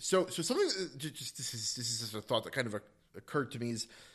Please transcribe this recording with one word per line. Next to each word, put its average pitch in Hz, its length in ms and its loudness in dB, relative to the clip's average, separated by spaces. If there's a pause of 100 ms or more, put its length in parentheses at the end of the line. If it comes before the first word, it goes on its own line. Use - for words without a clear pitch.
so, 185 260 6
so - 160 -2
something, 349 240 4
uh, 185 320 -2
ju-, 156 120 -4
just, - 260 -10
this 123 180 -4
is, 107 220 -2
this 117 160 -2
is 113 80 -2
just 107 140 -6
a 107 60 -2
thought 113 240 4
that - 80 -8
kind 127 140 0
of 104 80 -2
oc-, 101 80 -4 (340)
occurred 123 360 -2
to 117 80 -6
me 120 100 -2
is, 113 160 -4 (280)